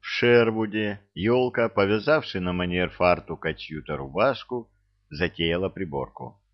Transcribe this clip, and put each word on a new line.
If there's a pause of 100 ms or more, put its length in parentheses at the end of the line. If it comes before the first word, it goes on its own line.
В
Шервуде (140)
елка,
повязавши
на
манер
фартука
чью-то
рубашку, (400)
затеяла
приборку. (120)